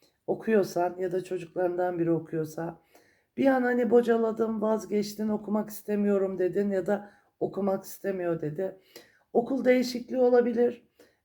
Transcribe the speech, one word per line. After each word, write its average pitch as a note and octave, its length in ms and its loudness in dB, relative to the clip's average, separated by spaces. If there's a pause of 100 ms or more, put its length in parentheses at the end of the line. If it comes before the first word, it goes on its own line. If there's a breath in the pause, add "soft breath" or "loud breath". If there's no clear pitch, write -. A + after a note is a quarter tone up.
(280 soft breath)
okuyorsan F3+ 680 0
ya F3+ 140 -4
da F#3 120 -4
çocuklarından F3+ 760 -4
biri E3 120 0
okuyorsa, E3 680 -6 (580 soft breath)
bir B3+ 80 2
an C4 160 6
hani B3 280 0
bocaladım, A3+ 720 2
vazgeçtin, G#3 680 -2
okumak G#3 400 -2
istemiyorum G3+ 720 0
dedin F#3 300 0
ya F#3+ 160 -2
da G#3 240 -2 (300 loud breath)
okumak G3 440 -2
istemiyor F3 580 -6
dedi. F#3 380 -6 (540 loud breath)
Okul A#3 320 0
değişikliği B3+ 520 2
olabilir. A#3+ 720 4 (380 soft breath)